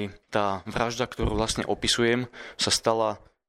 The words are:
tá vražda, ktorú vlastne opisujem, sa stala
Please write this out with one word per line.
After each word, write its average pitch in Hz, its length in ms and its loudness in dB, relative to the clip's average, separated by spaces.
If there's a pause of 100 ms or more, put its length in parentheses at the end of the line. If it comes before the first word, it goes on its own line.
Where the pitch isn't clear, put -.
(280)
tá 98 400 0
vražda, 117 400 -2
ktorú 107 320 -2
vlastne 110 240 0
opisujem, 117 640 2 (320)
sa - 160 2
stala 113 480 0 (260)